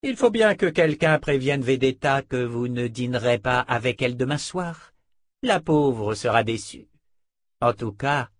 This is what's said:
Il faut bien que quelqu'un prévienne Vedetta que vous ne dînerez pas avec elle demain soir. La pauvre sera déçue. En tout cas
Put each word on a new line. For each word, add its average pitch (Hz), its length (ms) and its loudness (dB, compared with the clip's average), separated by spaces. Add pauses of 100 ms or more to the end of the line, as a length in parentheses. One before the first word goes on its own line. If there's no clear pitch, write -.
Il 247 80 -4
faut 240 140 4
bien 214 240 4
que - 120 0
quelqu'un 156 520 2
prévienne 139 440 0
Vedetta 135 600 0
que - 140 -6
vous 120 320 -2
ne 120 180 -2
dînerez 120 520 0
pas 123 200 0
avec 123 440 -2
elle 123 140 -2
demain 131 220 -2
soir. 175 540 -10 (500)
La 214 160 2
pauvre 135 560 2
sera 113 300 2
déçue. - 440 -8 (720)
En 120 120 2
tout 110 200 -6
cas 135 480 -4